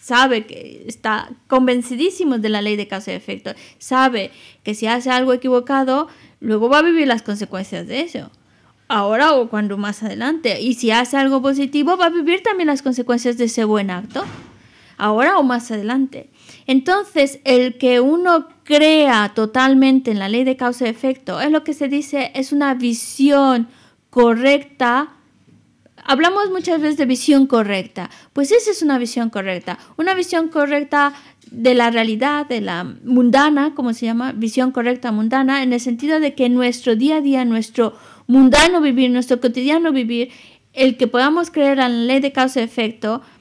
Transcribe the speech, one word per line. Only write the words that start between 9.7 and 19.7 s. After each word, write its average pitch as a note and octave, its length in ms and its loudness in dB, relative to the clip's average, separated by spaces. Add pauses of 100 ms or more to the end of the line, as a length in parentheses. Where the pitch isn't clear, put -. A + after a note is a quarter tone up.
más G3+ 240 -6
adelante, A3 580 -4
y A#3+ 140 -2
si A#3+ 160 -2
hace B3 260 0
algo C4+ 240 2
positivo, C#4 560 0
va F4+ 100 2
a E4+ 40 2
vivir E4+ 320 0
también F#4+ 240 -2
las C#4 160 0
consecuencias A#3+ 560 -2
de A#3+ 60 0
ese A3+ 200 -2
buen G#3 260 0
acto, G#3 340 -8 (720)
ahora A#3+ 400 2
o D4+ 40 2
más A#3+ 280 -2
adelante. A#3 580 -4 (380)
Entonces, C#4 800 0
el B3+ 340 2
que B3 220 2
uno E4 480 2 (160)
crea D4 680 4
totalmente C4 760 2